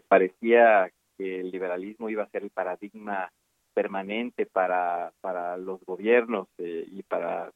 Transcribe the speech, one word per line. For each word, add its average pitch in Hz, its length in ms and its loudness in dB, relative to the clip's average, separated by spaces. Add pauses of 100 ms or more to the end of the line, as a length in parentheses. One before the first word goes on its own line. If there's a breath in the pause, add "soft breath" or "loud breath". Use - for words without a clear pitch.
parecía 104 840 6 (260)
que 92 240 -6
el 92 100 -6
liberalismo 92 580 -6
iba 107 140 -4
a 98 80 -10
ser 101 140 -6
el 101 60 -12
paradigma 98 840 -8 (420)
permanente 101 720 -4
para, 90 760 -2
para 90 360 -6
los 92 280 -10
gobiernos, 110 640 0 (100)
eh, 85 320 -8
y 95 140 -14
para, 87 520 -6